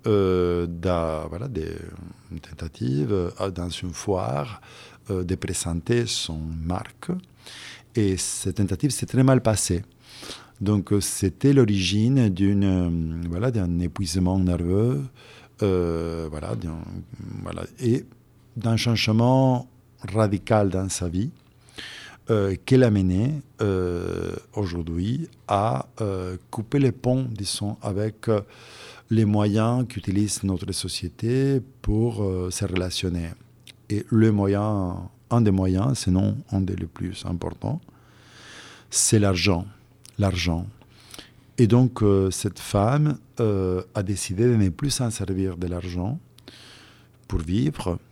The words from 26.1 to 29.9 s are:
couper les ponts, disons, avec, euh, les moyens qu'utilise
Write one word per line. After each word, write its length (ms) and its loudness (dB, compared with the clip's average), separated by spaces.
couper 280 -4
les 140 4
ponts, 380 0
disons, 520 -6
avec, 460 -4
euh, 120 2
les 160 4
moyens 640 2
qu'utilise 540 -2